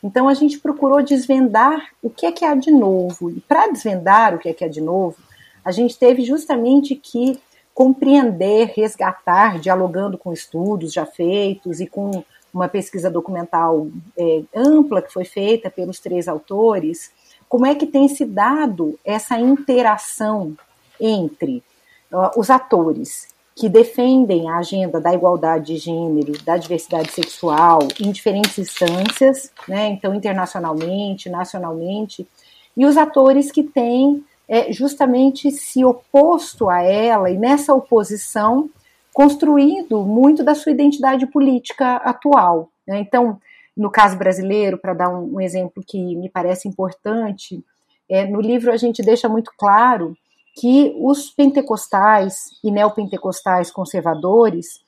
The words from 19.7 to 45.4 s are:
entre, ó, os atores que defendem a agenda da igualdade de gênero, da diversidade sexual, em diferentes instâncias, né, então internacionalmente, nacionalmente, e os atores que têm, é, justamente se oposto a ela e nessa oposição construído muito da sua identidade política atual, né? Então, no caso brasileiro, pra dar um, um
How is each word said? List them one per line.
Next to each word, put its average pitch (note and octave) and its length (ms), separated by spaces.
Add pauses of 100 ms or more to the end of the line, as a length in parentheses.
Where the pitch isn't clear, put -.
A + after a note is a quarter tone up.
entre, G3 640 (500)
ó, F#3 240
os A3 140
atores F3 800 (280)
que G#3+ 140
defendem A3+ 800
a E3 80
agenda F3 420
da E3 140
igualdade E3 580
de E3 60
gênero, D#3 560 (100)
da E3+ 140
diversidade E3 540
sexual, E3 760 (100)
em G3+ 140
diferentes G3+ 460
instâncias, G3 920 (160)
né, G3+ 200
então G3 280
internacionalmente, F#3 1160
nacionalmente, F3+ 1000 (480)
e B3+ 80
os D4 140
atores C#4 520
que D4+ 120
têm, C4+ 600 (240)
é, A#3 240
justamente C4+ 800
se C4+ 320
oposto B3+ 840
a F3+ 140
ela G3+ 480
e F#3 80
nessa C#4+ 340
oposição A3+ 960 (460)
construído C#4+ 880
muito C4+ 380
da C#4+ 120
sua D4+ 180
identidade C4+ 540
política C4 720
atual, F#3 760 (180)
né? G3 100
Então, G#3+ 400 (380)
no G#3 140
caso G3+ 260
brasileiro, F#3+ 640
pra F#3 160
dar F3+ 160
um, F3+ 240
um F#3+ 60